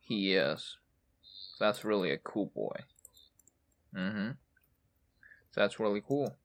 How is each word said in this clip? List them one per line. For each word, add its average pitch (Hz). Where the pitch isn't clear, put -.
he 95
is. 76
That's 107
really 98
a 71
cool -
boy. -
Mm-hmm. 101
That's -
really 104
cool. 139